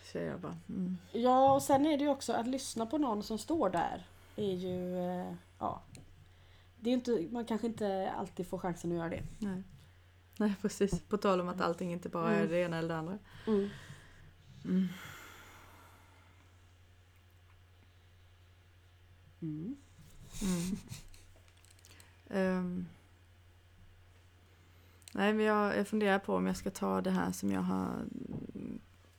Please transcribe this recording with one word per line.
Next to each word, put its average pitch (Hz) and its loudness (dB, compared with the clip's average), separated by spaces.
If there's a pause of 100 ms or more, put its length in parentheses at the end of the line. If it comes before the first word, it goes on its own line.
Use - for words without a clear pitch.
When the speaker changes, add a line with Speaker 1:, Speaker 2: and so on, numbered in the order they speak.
(120)
Speaker 1:
säger 165 -2
jag 143 -6
bara. 165 -8 (120)
Mm. 185 -2 (160)
Speaker 2:
Ja, 254 6
och 269 4
sen 285 6
är 302 4
det 285 2
ju 294 4
också 269 0
att 226 0
lyssna 254 -2
på 311 0
någon 220 2
som 220 -4
står 277 2
där 170 0 (300)
är 208 0
ju, 180 -2
eh, 180 -2 (240)
ja. - -4 (960)
Det 226 0
är 254 6
inte, 240 0
man 233 -4
kanske 220 0
inte 196 0
alltid - -6
får 185 -4
chansen 175 -2
att 170 0
göra 165 -2
det. - -4 (160)
Speaker 1:
Nej. 190 -4 (760)
Nej, 208 4
precis. 196 0
På - -2
tal 196 4
om 180 0
att 180 -4
allting 170 0
inte 175 -6
bara 170 0
är - 4
Speaker 2:
Mm. 165 4
Speaker 1:
det 170 2
ena 170 0
eller 165 0
det 165 -2
andra. 170 -4 (280)
Speaker 2:
Mm. 202 2 (960)
Speaker 1:
Mm. 185 2 (4000)
Speaker 2:
Mm. 165 -6 (640)
Speaker 1:
Mm. 185 0 (1500)
Ehm. 185 0 (2250)
Nej, 202 4
men 214 4
jag, 208 4
jag 202 0
funderar 202 4
på 196 0
om 185 4
jag 185 2
ska - -2
ta 196 0
det 185 0
här 180 2
som - 0
jag - 2
har, 180 0 (1300)